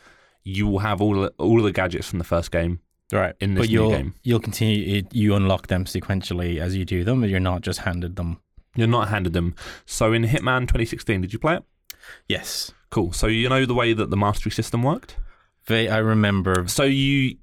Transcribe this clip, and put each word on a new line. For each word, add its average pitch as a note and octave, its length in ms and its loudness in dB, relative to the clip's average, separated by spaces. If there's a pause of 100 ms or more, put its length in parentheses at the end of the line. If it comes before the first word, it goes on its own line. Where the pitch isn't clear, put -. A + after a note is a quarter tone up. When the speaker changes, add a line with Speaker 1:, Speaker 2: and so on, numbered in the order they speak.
(440)
Speaker 1:
you G2 240 -2
will G2 120 2
have G#2 220 0
all, G2+ 240 2 (140)
all A2+ 180 4
of A2+ 60 4
the G2+ 80 2
gadgets F2+ 360 -2
from F2 120 -4
the D#2+ 60 -4
first E2+ 260 -2
game E2+ 300 -2 (300)
Speaker 2:
Right. F#2 280 0
Speaker 1:
in G2 160 0
Speaker 2:
But A#2 60 2
Speaker 1:
this A2+ 100 2
new - 20 2
Speaker 2:
you'll, A2 180 4
Speaker 1:
game. C#2+ 300 -2
Speaker 2:
you'll A#2 180 2
continue, G#2 580 0
it, G2 140 -4
you G#2 220 4
unlock F#2+ 340 2
them F#2 180 0
sequentially F2 760 -4
as F2+ 160 -2
you F#2 100 -2
do F2+ 180 -2
them, B2 180 2
but G#2 100 2
you're F#2+ 80 2
not F2+ 220 0
just - 180 -4
handed F2 360 -4
them. E2+ 260 -6 (340)
Speaker 1:
You're A#2 120 2
not A2+ 200 2
handed F#2 260 -2
them. F2 220 -2 (320)
So A2+ 260 2
in A#2 120 2
Hitman B2+ 420 0
twenty A#2 180 2
sixteen, G2 360 -4
did F#2+ 120 -6
you A2 60 -6
play D#3 160 0
it? - 80 -8 (640)
Speaker 2:
Yes. - 440 -6 (200)
Speaker 1:
Cool. F2+ 220 0
So - 120 -2
you A2+ 240 0
know C3 160 2
the A#2+ 80 -2
way A#2+ 200 2
that G#2+ 180 0
the F#2 60 0
mastery G2+ 340 0
system A#2 320 -2
worked? D#3+ 340 -2 (480)
Speaker 2:
They, A2+ 240 0
I A2 80 2
remember. G2+ 680 2
Speaker 1:
So C#3+ 160 0
you, C#3 600 2